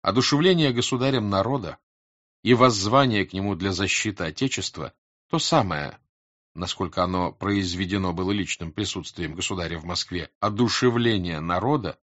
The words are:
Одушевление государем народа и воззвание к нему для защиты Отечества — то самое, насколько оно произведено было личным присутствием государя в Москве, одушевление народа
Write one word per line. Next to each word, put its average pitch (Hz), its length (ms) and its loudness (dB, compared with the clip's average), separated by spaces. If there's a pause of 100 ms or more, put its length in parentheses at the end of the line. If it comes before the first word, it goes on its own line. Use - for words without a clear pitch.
Одушевление 143 680 4
государем 120 580 0
народа 98 480 -2 (640)
и 120 100 6
воззвание 113 720 4
к - 60 -18
нему 98 240 -4
для 95 160 -2
защиты 95 520 -2
Отечества — 82 720 -6 (360)
то 165 100 0
самое, 87 580 0 (560)
насколько 90 480 -4
оно 90 300 0
произведено 95 800 -2
было 92 180 -2
личным 87 420 -4
присутствием 87 600 -6
государя 87 440 -6
в 78 60 -12
Москве, 85 460 -6 (100)
одушевление 107 1000 2
народа 95 640 -2